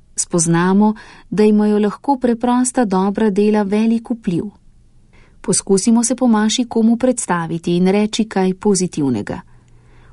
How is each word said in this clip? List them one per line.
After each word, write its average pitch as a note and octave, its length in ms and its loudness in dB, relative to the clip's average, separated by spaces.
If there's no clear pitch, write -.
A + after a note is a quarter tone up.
Spoznamo, F3+ 800 0
da G3+ 140 0
imajo G#3 360 4
lahko G#3 400 -2
preprosta B3 640 0
dobra G3 440 0
dela G#3 340 2
velik A3+ 480 -2
vpliv. G3+ 320 -4
Poskusimo A3+ 600 0
se B3+ 120 0
po B3+ 120 0
maši A3 380 0
komu A#3 320 0
predstaviti F3 800 -2
in F3+ 120 2
reči G#3+ 380 0
kaj F#3+ 280 -2
pozitivnega. E3 840 -2